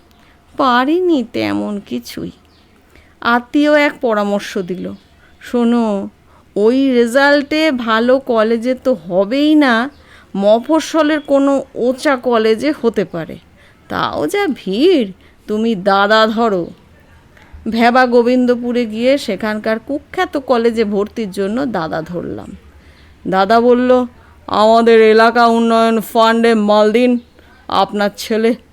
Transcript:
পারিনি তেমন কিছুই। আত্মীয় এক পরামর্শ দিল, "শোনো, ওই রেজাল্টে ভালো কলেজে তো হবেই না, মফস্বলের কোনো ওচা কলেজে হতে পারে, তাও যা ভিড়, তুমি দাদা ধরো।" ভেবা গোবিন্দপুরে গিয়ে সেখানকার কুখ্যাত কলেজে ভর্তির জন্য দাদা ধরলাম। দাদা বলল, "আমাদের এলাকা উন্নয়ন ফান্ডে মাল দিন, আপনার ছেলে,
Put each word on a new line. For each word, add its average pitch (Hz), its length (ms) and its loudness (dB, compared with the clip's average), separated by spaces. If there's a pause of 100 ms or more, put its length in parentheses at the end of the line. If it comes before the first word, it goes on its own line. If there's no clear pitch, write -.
(580)
পারিনি 285 640 0 (100)
তেমন 208 460 -4
কিছুই। - 520 -12 (880)
আত্মীয় 294 580 2
এক 294 220 0
পরামর্শ 208 560 -4
দিল, 185 360 -8 (480)
"শোনো, 233 680 -2 (460)
ওই 254 380 2
রেজাল্টে 285 800 2
ভালো 240 480 0
কলেজে 233 560 -2
তো 254 180 -2
হবেই 202 600 0
না, 262 340 2 (480)
মফস্বলের 294 840 0
কোনো 277 440 0 (120)
ওচা 262 400 -2
কলেজে 240 680 0
হতে 220 240 -2
পারে, 165 320 -12 (520)
তাও - 380 -4
যা 403 280 -2
ভিড়, 240 560 0 (360)
তুমি 220 280 -2
দাদা 202 520 2
ধরো।" 214 400 -2 (1000)
ভেবা 233 360 2
গোবিন্দপুরে 240 800 0
গিয়ে 233 320 0
সেখানকার 214 600 -6
কুখ্যাত 311 580 -6
কলেজে 233 460 0
ভর্তির 208 480 -4
জন্য 202 340 -4
দাদা 170 360 -6
ধরলাম। 175 500 -10 (760)
দাদা 196 340 2
বলল, 247 440 2 (420)
"আমাদের 226 540 4
এলাকা 226 460 4
উন্নয়ন 226 540 2
ফান্ডে 226 520 2
মাল 214 380 2
দিন, 247 280 2 (480)
আপনার 202 500 0
ছেলে, 226 380 -2 (180)